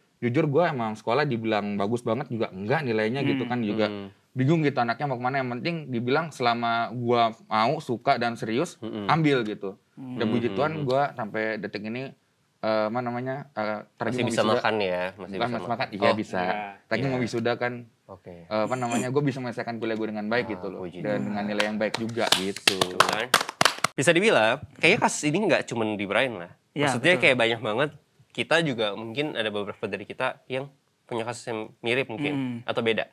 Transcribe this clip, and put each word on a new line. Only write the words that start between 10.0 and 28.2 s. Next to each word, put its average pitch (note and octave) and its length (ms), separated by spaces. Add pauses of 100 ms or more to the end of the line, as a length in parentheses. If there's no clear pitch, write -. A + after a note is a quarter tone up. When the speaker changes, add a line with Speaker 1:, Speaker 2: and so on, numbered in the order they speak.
Speaker 1:
Dan A#2 120
puji A#2 200
Speaker 3:
Hmm. G2 80
Speaker 1:
Tuhan D3+ 180
Speaker 3:
Hmm. D3+ 100
Speaker 1:
gue C3 180 (120)
sampai A2 280 (140)
detik G#2 260
ini, A#2+ 300 (460)
eh, A2 260
apa A2+ 160
namanya, B2+ 500
eh, G#2+ 300 (160)
terakhir A2+ 180
Speaker 3:
Masih B2 80
Speaker 1:
mau A2 60
Speaker 3:
bisa A2+ 140
Speaker 1:
wisuda. G#2+ 120
Speaker 3:
makan A2+ 220
ya, F2+ 340
masih G2 60
Speaker 1:
Bukan F#2+ 100
Speaker 3:
bisa F#2+ 140
Speaker 1:
masih A#2+ 180
Speaker 3:
makan. F2+ 120
Speaker 1:
makan, A2+ 200
iya G2 120
Speaker 4:
Oh, A2+ 120
Speaker 1:
bisa. G#2+ 240
Speaker 4:
iya. F2+ 160 (300)
Speaker 1:
Terakhir A2+ 180
Speaker 3:
Iya. C3+ 80
Speaker 1:
mau B2+ 80
wisuda A#2+ 380
kan, A#2+ 160 (340)
Speaker 3:
Oke. F#2 360
Speaker 1:
eh, G#2+ 200
apa G#2+ 140
namanya, B2 320
gue C#3+ 160
bisa C#3 140
menyelesaikan A#2+ 380
kuliah A2 200
gue A2 100
dengan G#2+ 200
baik A#2 180
Speaker 3:
Ah, G2+ 80
Speaker 1:
gitu F#2+ 160
loh. F#2+ 120
Speaker 3:
puji F2+ 200
Speaker 1:
Dan G#2+ 100
Speaker 3:
Tuhan. G#2 160
Speaker 1:
dengan G#2 200
nilai G#2 180
yang G#2+ 140
baik G#2 180
juga A2+ 280 (120)
gitu. F#2+ 420
Speaker 3:
Tuh F#2 300
kan. A2 180 (680)
Bisa C#3+ 180
dibilang, D3 480 (160)
kayaknya E3+ 240
kasus - 240
ini D3+ 180
nggak C3 220
cuman A2 320
di G2+ 80
Brian A2 320
lah. F2 160 (200)
Speaker 2:
Iya, C#3+ 200
Speaker 3:
Maksudnya B2+ 220
Speaker 2:
betul. F3 80
Speaker 3:
kayak C#3 160
banyak A2+ 240
banget, A#2 280 (400)